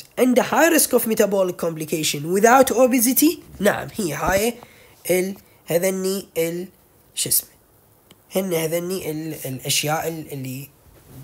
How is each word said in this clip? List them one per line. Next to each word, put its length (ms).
عنده 240
high 380
risk 100
of 120
metabolic 520
complication 540
without 380
obesity، 640
نعم. 360
هي 160
هاي 420
ال-، 240
هذني 720
ال-، 320
شو 140
اسمه؟ 220
هن 180
هذني 560
ال-، 360
الأشياء 600
ال-، 240
اللي 360